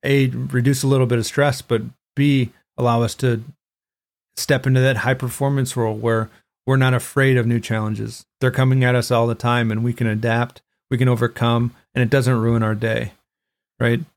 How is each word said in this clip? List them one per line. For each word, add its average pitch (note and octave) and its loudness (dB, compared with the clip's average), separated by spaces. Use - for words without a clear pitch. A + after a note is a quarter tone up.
A, C#3 2
reduce B2+ 0
a C#3+ 0
little C3+ 2
bit A#2+ 0
of A2+ -2
stress, C#3+ 0
but A2 -2
B, C#3 2
allow A#2+ 0
us A2+ -2
to A#2 -2
step C3 -2
into C3 4
that C3 2
high B2 0
performance C3 -4
role A2+ -2
where A2 -2
we're C3 2
not C3 2
afraid C3+ 2
of A#2 2
new A#2 0
challenges. A2 -6
They're B2+ 2
coming C3 2
at B2 2
us A#2+ -2
all A#2 2
the A#2 0
time, A#2+ 0
and A2 -2
we A#2+ -2
can A#2+ -2
adapt, A2+ -2
we B2+ -2
can B2+ 2
overcome, A#2 0
and B2+ 0
it A2+ 2
doesn't B2+ 2
ruin A#2 2
our A2 0
day, A2+ -4
right? A#2+ 0